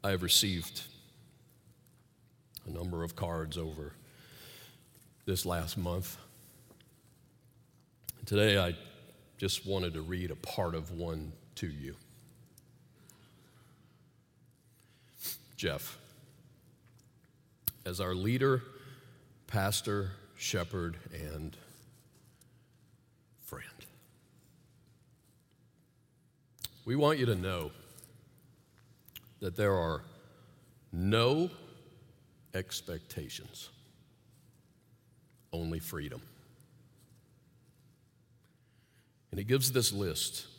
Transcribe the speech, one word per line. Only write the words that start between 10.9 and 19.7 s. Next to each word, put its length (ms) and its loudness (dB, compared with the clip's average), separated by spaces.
one 400 -4
to 100 -6
you. 300 -8
Jeff, 420 -2
as 140 -4
our 140 0
leader, 480 4
pastor, 640 0